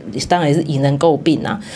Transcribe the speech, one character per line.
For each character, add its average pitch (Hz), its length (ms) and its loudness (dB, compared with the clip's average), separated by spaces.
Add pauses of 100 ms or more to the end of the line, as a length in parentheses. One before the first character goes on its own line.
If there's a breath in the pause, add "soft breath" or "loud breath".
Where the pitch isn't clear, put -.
(260)
当 175 140 2
然 156 80 2
也 143 60 4
是 156 80 2
引 139 180 -2
人 139 180 2
诟 160 200 4
病 156 260 0
啊。 214 160 -4 (160 loud breath)